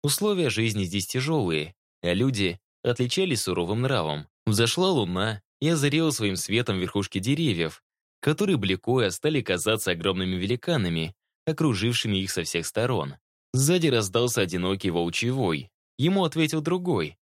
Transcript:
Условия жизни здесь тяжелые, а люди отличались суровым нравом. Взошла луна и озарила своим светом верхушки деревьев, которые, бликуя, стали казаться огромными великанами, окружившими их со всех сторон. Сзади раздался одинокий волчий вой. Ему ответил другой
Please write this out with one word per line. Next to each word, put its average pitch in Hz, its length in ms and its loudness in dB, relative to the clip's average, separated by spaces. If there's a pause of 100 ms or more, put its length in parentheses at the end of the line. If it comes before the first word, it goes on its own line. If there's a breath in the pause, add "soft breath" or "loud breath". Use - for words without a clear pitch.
Условия 180 460 0
жизни 107 360 0
здесь 92 220 -2
тяжелые, 104 680 -2 (280)
а 87 120 2
люди 101 440 0 (240)
отличались 123 600 0
суровым 90 400 0
нравом. 78 460 0 (180)
Взошла 117 440 2
луна 101 520 0 (180)
и 143 80 0
озарила 151 420 2
своим 101 260 -2
светом 101 420 -2
верхушки 95 400 -2
деревьев, 101 640 -2 (380)
которые, 170 360 2
бликуя, 104 540 0
стали 147 320 -2
казаться 95 480 0
огромными 92 460 -2
великанами, 98 760 -2 (320)
окружившими 120 680 0
их 95 140 -2
со 87 140 -2
всех 85 220 -4
сторон. 104 500 -2 (360)
Сзади 156 360 4
раздался 117 520 2
одинокий 92 480 0
волчий 85 420 0
вой. 92 400 -2 (280)
Ему 180 260 2
ответил 160 380 0
другой 165 640 -2